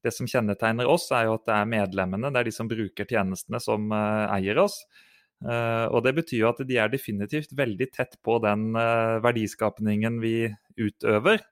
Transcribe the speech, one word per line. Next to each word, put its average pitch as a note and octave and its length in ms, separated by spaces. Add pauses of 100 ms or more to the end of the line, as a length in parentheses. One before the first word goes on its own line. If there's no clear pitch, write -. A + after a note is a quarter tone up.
det A#2+ 80
som B2 160
kjennetegner A2+ 580
oss E3 240
er A#2+ 140
jo A2 140
at - 80
det A2 100
er G#2 160
medlemmene, G2 580
det B2 120
er - 20
de A2+ 80
som A2+ 160
bruker G#2 400
tjenestene G2+ 560
som, G#2+ 260
eh, G#2+ 460
eier G2+ 240
oss. - 240 (560)
Eh, A#2 480
og A#2 160
det C3 100
betyr C3 280
jo A2+ 80
at A#2 180
de B2+ 80
er A2 160
definitivt C3+ 640
veldig B2 360
tett - 300
på A#2 200
den, A2 340
eh, A2+ 480
verdiskapningen A2 960
vi A2+ 340 (220)
utøver A2+ 640 (120)